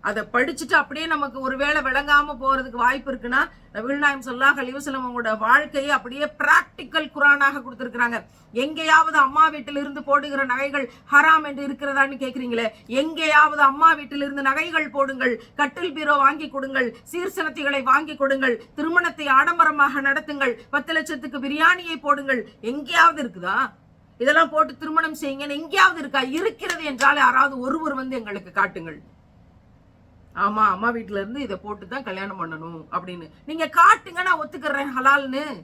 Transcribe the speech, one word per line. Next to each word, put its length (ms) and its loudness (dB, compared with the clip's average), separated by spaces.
அதை 180 -4
படிச்சுட்டு 460 0
அப்படியே 280 -4
நமக்கு 340 -4
ஒருவேளை 420 0
விளங்காம 580 2
போறதுக்கு 420 -2
வாய்ப்பு 300 0
இருக்குன்னா, 280 -2
நபிகள் 300 -4
நாயகம் 240 0
ஸல்லல்லாஹு 340 2
அலைஹி 160 -6
வஸல்லம் 300 -6
அவங்களோட 320 -4
வாழ்க்கையை 520 2
அப்படியே 360 -2
பிராக்டிக்கல் 760 -2
குர்ஆனாக 500 2
கொடுத்திருக்கிறாங்க. 540 -4
எங்கேயாவது 640 2
அம்மா 260 4
வீட்டில் 260 -6
இருந்து 220 -8
போடுகிற 420 0
நகைகள் 420 -2
ஹராம் 360 6
என்று 200 -8
இருக்கிறதான்னு 520 -2
கேக்குறீங்களே, 460 -4
எங்கேயாவது 600 4
அம்மா 300 6
வீட்டில் 340 -4
இருந்து 160 -6
நகைகள் 480 0
போடுங்கள், 440 0
கட்டில் 400 -2
பீரோ 200 2
வாங்கி 320 2
கொடுங்கள், 400 -4
சீர்சனத்திகளை 680 -2
வாங்கி 340 2
கொடுங்கள், 400 0
திருமணத்தை 500 -2
ஆடம்பரமாக 840 4
நடத்துங்கள், 460 0
பத்து 220 -2
லட்சத்துக்கு 480 -4
பிரியாணியை 600 0
போடுங்கள், 440 0
எங்கேயாவது 640 2
இருக்குதா? 340 -4
இதெல்லாம் 340 2
போட்டு 220 2
திருமணம் 440 -4
செய்யுங்கன்னு 400 -6
எங்கேயாவது 440 2
இருக்கா? 200 -2
இருக்கிறது 460 -4
என்றால் 400 2
யாராவது 340 2
ஒருவர் 440 -4
வந்து 140 -8
எங்களுக்கு 360 -10
காட்டுங்கள். 480 -4
ஆமா, 320 0
அம்மா 220 0
வீட்ல 300 -6
இருந்து 200 -8
இதை 160 -6
போட்டு 320 -12
தான் 140 -8
கல்யாணம் 380 -8
பண்ணணும் 400 -10
அப்படின்னு. 360 -8
நீங்க 200 -4
காட்டுங்க, 560 2
நான் 180 0
ஒத்துக்கிறேன் 560 -6
ஹலால்னு. 480 2